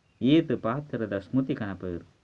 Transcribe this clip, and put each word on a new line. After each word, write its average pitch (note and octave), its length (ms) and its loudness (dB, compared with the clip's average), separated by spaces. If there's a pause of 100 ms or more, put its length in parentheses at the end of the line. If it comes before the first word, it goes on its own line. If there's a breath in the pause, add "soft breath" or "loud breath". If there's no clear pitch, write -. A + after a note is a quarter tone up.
(220)
ಏತ್ C#3+ 400 4
ಪಾತ್ರದ A2+ 560 -4
ಸ್ಮೃತಿ B2+ 380 0
ಕನಪೇರು. F#2 500 -6 (180)